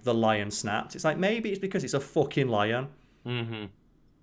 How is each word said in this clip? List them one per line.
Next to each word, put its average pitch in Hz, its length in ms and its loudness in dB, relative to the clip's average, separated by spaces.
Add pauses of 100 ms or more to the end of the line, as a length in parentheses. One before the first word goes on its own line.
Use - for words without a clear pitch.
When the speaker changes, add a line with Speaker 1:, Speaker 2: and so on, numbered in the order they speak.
Speaker 1:
the 120 100 2
lion 110 380 4
snapped. 110 420 -4
It's - 100 -6
like, 156 140 2
maybe 220 320 0
it's 190 80 -4
because 190 240 -2
it's 127 120 -4
a 139 60 4
fucking 143 480 0
lion. 113 400 2 (380)
Speaker 2:
Mm-hmm. 113 380 -4 (580)